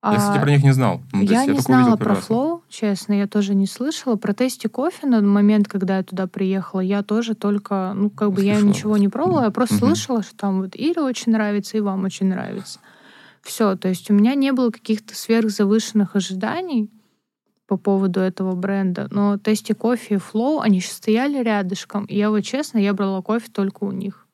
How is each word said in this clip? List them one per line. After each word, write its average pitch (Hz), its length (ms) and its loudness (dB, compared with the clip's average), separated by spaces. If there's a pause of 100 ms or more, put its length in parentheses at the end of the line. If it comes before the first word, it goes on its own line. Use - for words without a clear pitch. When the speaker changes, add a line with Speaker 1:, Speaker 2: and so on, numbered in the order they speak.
(120)
Speaker 1:
Я, 208 80 4
кстати, 202 180 2
Speaker 2:
А, 143 40 2
Speaker 1:
про 143 100 2
них 143 120 6
не 139 100 6
знал. 113 280 2 (120)
Ну, 196 120 2
то 202 80 4
Speaker 2:
я 240 80 4
Speaker 1:
есть 277 60 2
я 277 60 2
Speaker 2:
не 285 40 2
Speaker 1:
только - 140 0
увидел 254 160 6
Speaker 2:
знала 226 100 4
Speaker 1:
первый 208 120 -2
Speaker 2:
про 202 60 4
Speaker 1:
раз. 190 140 -6
Speaker 2:
Flow, 294 400 -2
честно, 202 440 -2
я 202 140 0
тоже 202 280 0
не 196 120 2
слышала. 254 500 -4
Про 214 160 -2
Tasty 240 380 -4
Coffee 302 360 -4
на 226 140 4
момент, 202 460 4
когда 190 300 -2
я 185 60 -2
туда 185 240 -6
приехала, 190 540 -4
я 202 220 -2
тоже 220 320 -2
только, 202 600 -2
ну, 202 160 0
как 208 220 -2
бы 196 100 0
я 202 100 2
Speaker 1:
Услышала. 208 160 4
Speaker 2:
ничего 208 280 0
не 202 120 4
пробовала, 320 300 0
Speaker 1:
Мгм. 247 60 2
Speaker 2:
я 208 60 2
просто 226 240 0
Speaker 1:
Мгм. 202 120 4
Speaker 2:
слышала, 254 360 0
что - 140 -14
там 190 240 -2
вот 190 140 -8
Ире 330 260 -2
очень 247 320 -2
нравится, 208 440 -2
и 214 40 0
вам 190 240 -2
очень 190 220 -2
нравится. - 520 -6 (640)
Все, 202 340 0
то 185 120 -4
есть 185 220 -4
у - 20 4
меня 214 220 4
не 269 180 2
было 247 180 2
каких-то - 440 -6
сверхзавышенных 214 1000 0
ожиданий 214 720 -2 (800)
по 196 100 0
поводу 190 440 0
этого 185 340 -2
бренда, 196 560 -2
но 202 240 2
Tasty 214 420 -2
Coffee 226 380 -2
и - 0 -
Flow, 240 460 -2
они 196 160 4
еще 180 140 -4
стояли 254 520 0
рядышком, 202 600 -4
и - 120 -4
я 208 140 0
вот 214 120 0
честно, - 360 -4
я 202 140 2
брала 196 280 -2
кофе 220 320 -4
только 196 320 -4
у 196 80 -4
них. 190 400 -8